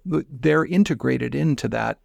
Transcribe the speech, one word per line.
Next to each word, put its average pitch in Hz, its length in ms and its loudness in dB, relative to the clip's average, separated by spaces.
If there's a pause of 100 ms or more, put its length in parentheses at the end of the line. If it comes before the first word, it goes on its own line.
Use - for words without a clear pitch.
they're 151 600 0
integrated 127 680 0
into 143 340 0
that, 113 360 -4